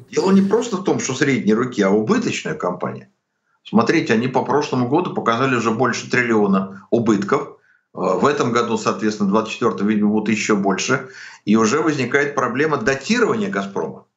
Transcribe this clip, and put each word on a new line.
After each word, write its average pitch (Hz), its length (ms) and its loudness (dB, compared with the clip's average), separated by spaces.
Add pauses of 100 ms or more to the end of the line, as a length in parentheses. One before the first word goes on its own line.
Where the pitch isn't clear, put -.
Дело 170 220 0
не 196 100 8
просто 214 360 0
в - 60 -6
том, 139 160 0
что - 140 -4
средней 120 400 2
руки, 123 300 0
а 95 80 4
убыточная 202 640 0
компания. - 560 -6 (520)
Смотрите, 117 500 2
они 117 140 0
по - 160 0
прошлому 127 460 -2
году 160 240 0
показали 127 420 0
уже 113 160 0
больше 123 380 -2
триллиона 104 800 0
убытков. 117 520 2
Э, - 80 -12 (440)
в 92 320 0
этом 143 260 0
году, 113 260 0
соответственно, 104 520 -2
двадцать 110 240 0
четвертом, 101 340 -2
видимо, 104 220 2
будут 107 200 0
еще 107 260 0
больше. 98 540 -2 (360)
И 107 100 4
уже 113 260 4
возникает 143 520 0
проблема 131 440 0
датирования 135 720 0
"Газпрома". 95 560 -6 (120)